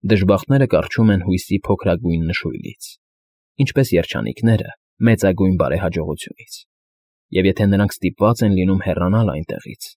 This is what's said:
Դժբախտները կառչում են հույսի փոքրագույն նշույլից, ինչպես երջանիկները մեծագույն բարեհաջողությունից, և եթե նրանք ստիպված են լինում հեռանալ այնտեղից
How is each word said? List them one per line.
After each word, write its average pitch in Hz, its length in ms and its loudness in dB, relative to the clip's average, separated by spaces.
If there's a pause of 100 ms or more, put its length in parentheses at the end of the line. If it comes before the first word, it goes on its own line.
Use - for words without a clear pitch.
Դժբախտները 101 640 2
կառչում 107 420 2
են 95 120 2
հույսի 92 380 -2
փոքրագույն 85 640 -2
նշույլից, 78 640 -8 (720)
ինչպես 139 320 0
երջանիկները 87 840 0 (260)
մեծագույն 98 580 2
բարեհաջողությունից, 80 1000 -4 (760)
և 92 160 2
եթե 101 180 0
նրանք 98 280 2
ստիպված 104 500 0
են 104 80 4
լինում 92 320 2
հեռանալ 92 480 0
այնտեղից - 540 -10 (100)